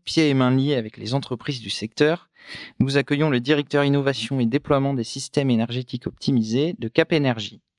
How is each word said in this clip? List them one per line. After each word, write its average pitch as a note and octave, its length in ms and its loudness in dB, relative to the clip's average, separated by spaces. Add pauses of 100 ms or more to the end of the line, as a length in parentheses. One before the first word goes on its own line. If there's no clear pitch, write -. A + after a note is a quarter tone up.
pieds D#3 240 2
et C#3 40 2
mains C3 220 4
liés C#3 200 2
avec A2 220 -6
les G#2+ 160 -6
entreprises B2+ 480 -6
du G#2+ 80 -12
secteur, D3+ 600 -2 (500)
nous C3+ 180 2
accueillons C#3+ 320 2
le B2+ 100 2
directeur C#3+ 440 2
innovation C#3 560 0
et A#2+ 60 2
déploiement C#3 480 0
des B2+ 100 -2
systèmes - 460 -2
énergétiques A#2+ 580 -2
optimisés C3 720 0
de A#2 80 -6
Cap E3 260 0
Énergie. A#2+ 480 -2 (180)